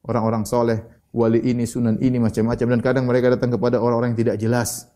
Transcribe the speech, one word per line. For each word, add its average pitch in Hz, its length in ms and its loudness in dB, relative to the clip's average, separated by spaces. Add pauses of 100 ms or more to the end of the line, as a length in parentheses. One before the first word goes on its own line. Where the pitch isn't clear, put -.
orang-orang 113 400 -2
soleh, 117 320 0 (320)
wali 113 320 2
ini, 120 240 0
sunan 117 320 -2
ini, 123 240 0
macam-macam. 113 480 0
Dan 120 160 2
kadang 127 240 2
mereka 123 240 4
datang 120 160 -2
kepada 120 320 0
orang-orang 120 320 0
yang 113 60 -2 (100)
tidak 101 80 -2
jelas. 113 580 -2